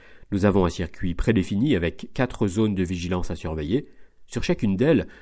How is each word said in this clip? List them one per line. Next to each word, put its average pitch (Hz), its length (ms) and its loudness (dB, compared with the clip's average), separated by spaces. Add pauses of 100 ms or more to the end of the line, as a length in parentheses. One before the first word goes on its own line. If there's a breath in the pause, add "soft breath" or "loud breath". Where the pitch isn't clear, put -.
(320 loud breath)
Nous 98 140 2
avons 95 200 6
un 85 40 2
circuit 87 460 -4
prédéfini 113 600 2
avec 82 380 -2
quatre 120 340 -2
zones 104 280 0
de 92 80 0
vigilance 87 460 -2
à 87 60 -4
surveiller. 80 540 -4 (360 soft breath)
Sur - 180 -6
chacune 107 340 0
d'elles, 151 300 4 (140 loud breath)